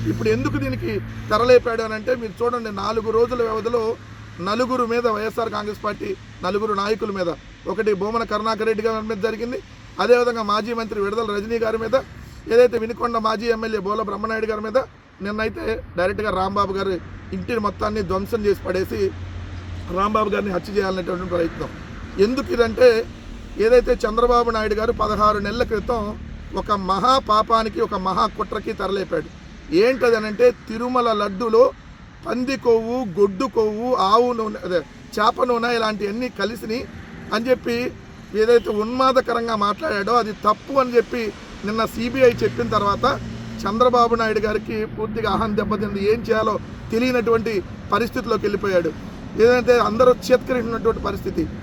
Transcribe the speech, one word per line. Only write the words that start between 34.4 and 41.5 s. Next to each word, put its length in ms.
అదే 120
చేప 240
నూనె, 320
ఇలాంటివన్నీ 540
కలిసిని 560
అని 160
చెప్పి 420
ఏదైతే 340
ఉన్మాదకరంగా 840
మాట్లాడాడో 580
అది 180
తప్పు 480
అని 160
చెప్పి 380